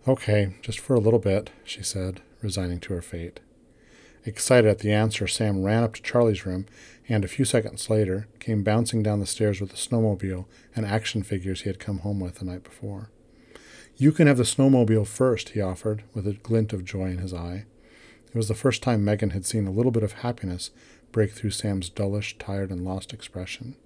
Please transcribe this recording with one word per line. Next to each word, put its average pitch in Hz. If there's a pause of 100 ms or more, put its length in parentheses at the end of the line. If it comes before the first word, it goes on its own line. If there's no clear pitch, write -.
"Okay, 104
just -
for 131
a 120
little 113
bit," 101 (120)
she -
said, 92 (220)
resigning 90
to -
her 87
fate. 85 (840)
Excited 113
at 101
the 104
answer, 104
Sam 101
ran 110
up 117
to -
Charlie's 113
room 95 (420)
and, 107
a 92
few -
seconds -
later, 107 (120)
came 107
bouncing 110
down 107
the 98
stairs 104
with 98
the -
snowmobile 98 (300)
and 110
action 110
figures 95
he -
had 95
come 98
home 101
with 90
the -
night 90
before. 101 (840)
"You 139
can 156
have 143
the 123
snowmobile 117
first," 127
he 104
offered, 107 (100)
with 101
a 104
glint 110
of 95
joy 92
in 90
his 92
eye. 87 (640)
It -
was 110
the 110
first 127
time 110
Megan 104
had 95
seen 104
a 95
little 120
bit 113
of 101
happiness 98 (420)
break 107
through 107
Sam's 98
dullish, 104
tired, 98
and 90
lost 92
expression. 110 (100)